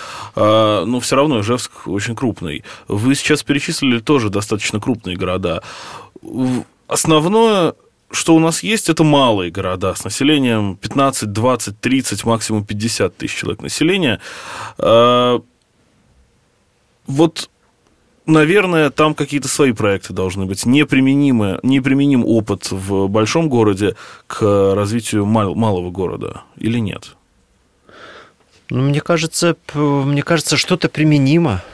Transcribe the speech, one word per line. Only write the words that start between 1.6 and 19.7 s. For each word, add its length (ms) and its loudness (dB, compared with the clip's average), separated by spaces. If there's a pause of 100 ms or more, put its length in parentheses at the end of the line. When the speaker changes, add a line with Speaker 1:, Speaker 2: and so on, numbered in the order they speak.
Speaker 1:
очень 300 -6
крупный. 480 -6 (240)
Вы 260 0
сейчас 280 0
перечислили 580 -2
тоже 300 2
достаточно 500 -4
крупные 360 -4
города. 460 -2 (580)
В-, 440 -4 (240)
основное 840 2 (380)
что 220 2
у 40 6
нас 240 2
есть, 260 -2
это 160 2
малые 460 2
города 440 -4
с 100 -10
населением 720 0
пятнадцать, 560 -2
двадцать, 480 -2
тридцать, 440 -2
максимум 400 -2
пятьдесят 520 -4
тысяч 200 -8
человек 260 -8
населения. 580 0 (580)
А, 640 4 (1700)
вот 420 2 (800)
наверное, 640 4
там 240 2
какие-то 340 -4
свои 240 2